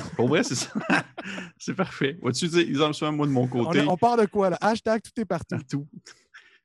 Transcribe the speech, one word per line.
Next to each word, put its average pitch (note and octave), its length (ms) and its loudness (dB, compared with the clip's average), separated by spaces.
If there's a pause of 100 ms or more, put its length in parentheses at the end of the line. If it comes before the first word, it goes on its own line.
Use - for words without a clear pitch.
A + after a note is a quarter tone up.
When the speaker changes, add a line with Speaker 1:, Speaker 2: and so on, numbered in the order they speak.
(160)
Speaker 1:
Pour - 140 2
vrai, F3 140 4
c'est A#3+ 120 -2
ça. - 160 -6
<laughs> - 880 -4
C'est - 180 -6
parfait. E3 460 -2
Vois-tu, D3 260 0
tu D#3+ 80 -2
sais, F3 60 6
exemple, D3+ 320 2
souvent, D3+ 180 -2
moi, D3 160 0
de C#3+ 60 0
mon B2 100 4
Speaker 2:
On B2 40 0
Speaker 1:
côté B2+ 320 2
Speaker 2:
est, D3 80 4
on F3+ 100 2
part A#3+ 180 4
de A3 100 4
quoi, F#3+ 260 2
là ? E3 100 -2
Hashtag A3 400 0
tout - 180 -10
est A3 60 -2
partout. E3 320 -4
Speaker 1:
Partout. C#3 340 -6
Tu - 220 -20 (520)